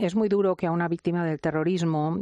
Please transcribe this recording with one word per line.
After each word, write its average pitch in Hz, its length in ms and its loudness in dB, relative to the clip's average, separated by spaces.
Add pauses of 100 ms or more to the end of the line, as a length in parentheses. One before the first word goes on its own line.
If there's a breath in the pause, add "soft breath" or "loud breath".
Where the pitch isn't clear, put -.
es 185 160 -2
muy 220 120 2
duro 196 280 2
que - 100 -2
a 165 60 0
una 170 160 0
víctima 170 360 -2
del 156 160 -2
terrorismo 160 800 0